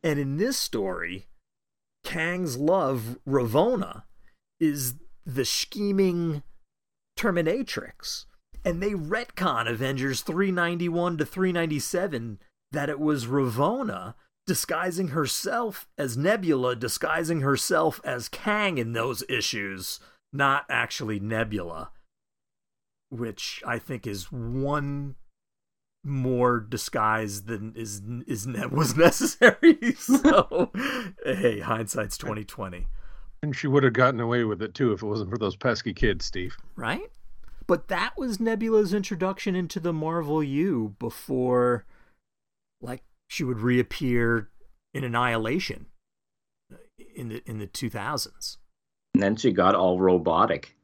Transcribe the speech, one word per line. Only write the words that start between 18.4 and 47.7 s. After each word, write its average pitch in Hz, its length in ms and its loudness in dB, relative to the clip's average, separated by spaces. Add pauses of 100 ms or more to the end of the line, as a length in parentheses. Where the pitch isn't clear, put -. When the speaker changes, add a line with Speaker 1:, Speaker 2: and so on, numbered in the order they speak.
Speaker 1:
in 117 140 -2
those 117 360 -2
issues, 101 680 -4 (340)
not 139 380 2
actually 117 480 -2
Nebula, 101 720 -4 (1200)
which 117 560 -8
I 117 140 -2
think - 260 -10
is 98 240 -8
one 139 840 -4 (880)
more 127 560 2
disguise 110 840 -2
than 110 320 -8
is, 104 260 -10 (280)
is 110 180 -4
ne-, 120 200 -4
was 131 300 2
necessary. 214 840 8
<laughs> 233 160 0
So, 233 720 4 (540)
hey, 117 340 2
hindsight's 110 580 -4
twenty 107 280 -6
twenty. 92 420 -8 (560)
Speaker 2:
And 147 120 -2
she - 120 -4
would 139 180 6
have 127 80 6
gotten 127 260 4
away 120 260 2
with 104 180 -2
it, 110 120 -8
too, 123 180 2
if 95 100 -2
it 110 40 -6
wasn't 104 240 -4
for 113 60 -6
those 101 200 -2
pesky 113 360 -2
kids, 101 320 0
Steve. 90 320 -6 (180)
Speaker 1:
Right? 214 360 -6 (560)
But - 220 0
that 190 280 -2
was 240 240 -4
Nebula's 220 540 2
introduction 190 600 -2
into 180 240 -2
the 170 140 -2
Marvel 156 500 0
U 139 560 0
before, 123 840 0 (960)
like, 123 220 -10 (260)
she - 160 -4
would 123 160 0
reappear 120 880 2 (460)
in 131 100 -4
Annihilation 120 840 0 (1300)
in 120 140 -8
the, 113 200 -8
in 110 100 -6
the 104 80 -6
two 113 240 -4